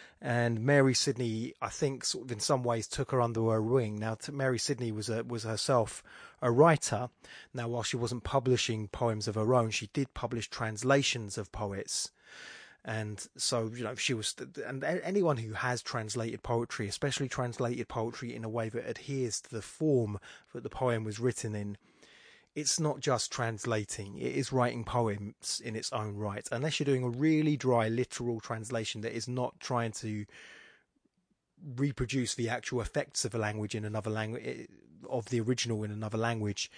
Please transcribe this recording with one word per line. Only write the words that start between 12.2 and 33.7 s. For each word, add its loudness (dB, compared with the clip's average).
And -6
so, 0
you -8
know, -4
she 0
was, -2
and -6
a-, -2
anyone 4
who -4
has 0
translated -4
poetry, 0
especially -2
translated -2
poetry -4
in -8
a -6
way -2
that -6
adheres -4
to -16
the -6
form 2
that -10
the -6
poem 0
was -6
written 0
in, -4
it's 0
not 0
just 2
translating, -2
it -2
is -2
writing 2
poems -2
in -4
its -6
own -4
right. -4
Unless 0
you're 0
doing 4
a 2
really 4
dry, 4
literal -2
translation -4
that -4
is -6
not -2
trying 0
to -4
reproduce 0
the 0
actual -2
effects -2
of -4
a -2
language -2